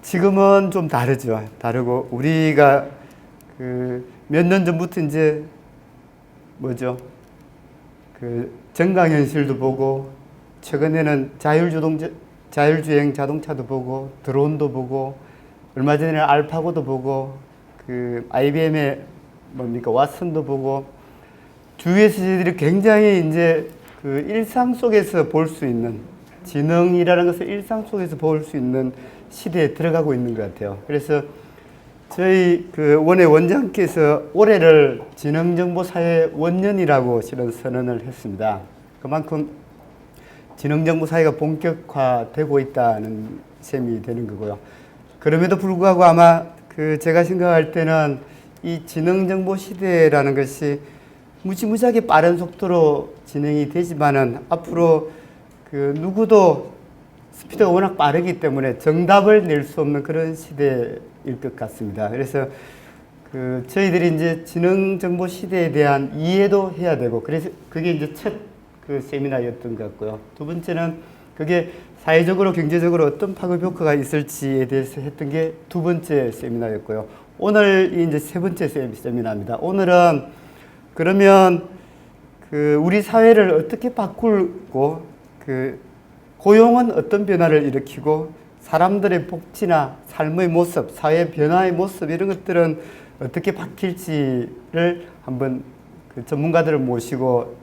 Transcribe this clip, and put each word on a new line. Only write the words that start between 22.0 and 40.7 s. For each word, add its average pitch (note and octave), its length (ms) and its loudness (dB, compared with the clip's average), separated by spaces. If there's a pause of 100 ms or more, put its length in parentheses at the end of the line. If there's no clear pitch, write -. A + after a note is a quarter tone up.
저희들이 F#3 380 0
굉장히 G3 720 4
이제 E3 420 0 (320)
그 C#3+ 260 -4
일상 A3+ 460 -2
속에서 G3+ 540 0
볼 D#3+ 180 0
수 D#3 180 -8
있는 A#2 360 -4 (420)
지능이라는 F3 840 2
것을 F3 220 -2
일상 G3+ 380 -8
속에서 F3+ 300 -6
볼 D#3 260 -2
수 D3+ 140 -10
있는 B2+ 360 -2 (380)
시대에 E3 440 -2
들어가고 D#3+ 380 0
있는 B2 220 -4
것 A2 80 -6
같아요. G2 360 -8 (100)
그래서 D3 340 -2 (840)
저희 F3+ 640 2
그 D3+ 320 4
원의 F3+ 220 6
원장께서 E3+ 960 2 (100)
올해를 E3 680 6 (120)
지능정보사회 E3+ 1200 0
원년이라고 D#3+ 840 0
실은 A#2+ 320 -6
선언을 B2 540 -6
했습니다. G#2 540 -6 (400)
그만큼 D3+ 480 -6 (1080)
지능정보사회가 D#3 800 0